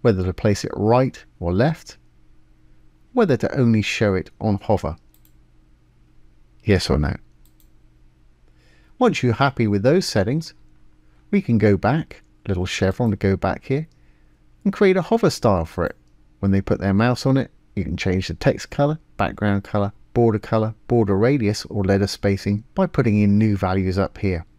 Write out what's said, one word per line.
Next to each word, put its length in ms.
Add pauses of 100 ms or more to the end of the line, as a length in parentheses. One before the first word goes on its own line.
whether 240
to 80
place 320
it 100
right 500 (160)
or 120
left, 460 (1120)
whether 240
to 220
only 240
show 320
it 160 (100)
on 180
hover. 380 (1700)
Yes 240
or 100
no. 160 (1800)
Once 240
you're 120
happy 320
with 160
those 240
settings, 480 (760)
we 120
can 160
go 180
back, 460 (240)
little 180
chevron 460
to 60
go 200
back 280
here, 240 (760)
and 100
create 240
a 60
hover 280
style 340
for 200
it. 120 (420)
When 140
they 80
put 200
their 140
mouse 320
on 100
it, 140 (240)
you 100
can 120
change 320
the 60
text 360
color, 280 (180)
background 480
color, 280 (200)
border 260
color, 360 (120)
border 320
radius, 480
or 160
letter 240
spacing 560 (120)
by 120
putting 340
in 160
new 200
values 420
up 200
here. 280 (120)